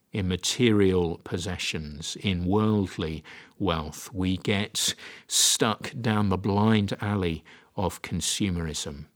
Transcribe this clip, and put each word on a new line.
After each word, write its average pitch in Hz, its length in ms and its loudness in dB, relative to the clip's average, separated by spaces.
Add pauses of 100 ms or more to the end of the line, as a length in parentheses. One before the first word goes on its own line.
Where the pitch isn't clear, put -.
(140)
in 98 140 0
material 92 960 4
possessions, 82 960 -6
in 90 260 0
worldly 98 760 0 (360)
wealth. 80 560 -4
We 92 240 0
get - 560 -2 (320)
stuck - 760 2
down 107 300 2
the 92 80 2
blind 101 640 4
alley 92 420 -2 (320)
of 90 240 -2
consumerism. 82 1160 -4